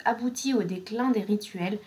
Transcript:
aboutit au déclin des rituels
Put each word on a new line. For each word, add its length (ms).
aboutit 480
au 100
déclin 460
des 120
rituels 640